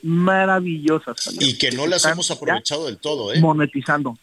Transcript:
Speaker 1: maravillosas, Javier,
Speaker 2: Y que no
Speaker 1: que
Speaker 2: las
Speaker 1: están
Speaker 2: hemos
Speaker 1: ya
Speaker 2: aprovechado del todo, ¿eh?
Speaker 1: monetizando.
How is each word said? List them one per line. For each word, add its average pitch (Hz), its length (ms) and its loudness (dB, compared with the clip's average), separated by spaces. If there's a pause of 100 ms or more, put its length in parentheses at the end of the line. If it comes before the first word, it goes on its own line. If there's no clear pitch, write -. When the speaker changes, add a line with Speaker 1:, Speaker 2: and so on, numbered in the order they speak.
Speaker 1:
maravillosas, 170 1200 2
Javier, - 180 -6
Speaker 2:
Y 135 160 0
que 131 140 0
no 127 120 -4
Speaker 1:
que 160 60 0
Speaker 2:
las 180 80 0
Speaker 1:
están 156 140 2
Speaker 2:
hemos 170 160 -4
Speaker 1:
ya 170 60 -4
Speaker 2:
aprovechado 156 520 -4
del 113 120 -8
todo, 131 360 -4
¿eh? 160 60 4
Speaker 1:
monetizando. 147 840 0